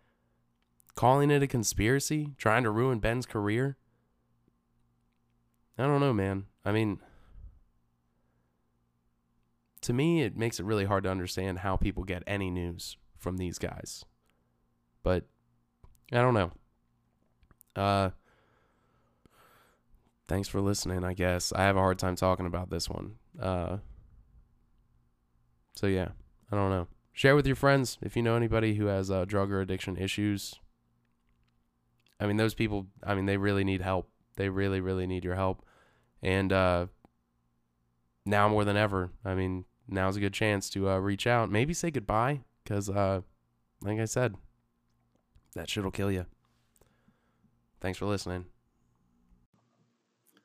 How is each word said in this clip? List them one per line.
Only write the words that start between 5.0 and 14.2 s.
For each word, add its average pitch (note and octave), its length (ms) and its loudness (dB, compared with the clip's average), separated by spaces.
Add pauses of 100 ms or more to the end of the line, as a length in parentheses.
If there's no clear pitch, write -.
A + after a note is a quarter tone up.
I B2 60 2
don't C#3+ 160 4
know, C#3 120 4
man. G2 320 0 (200)
I G#2 80 0
mean, G#2+ 280 0 (2750)
to - 100 -2
me, D#3 300 4
it A2 140 -2
makes A2+ 240 -2
it F2 60 -6
really G#2 180 0
hard G2 200 0
to G2 60 -2
understand F#2 500 -4
how F#2+ 160 -2
people F#2 280 0
get F2+ 220 -6
any G2 240 -4
news F2 460 -6 (220)
from F#2 180 -6
these F2+ 220 -4
guys. - 460 -10 (1000)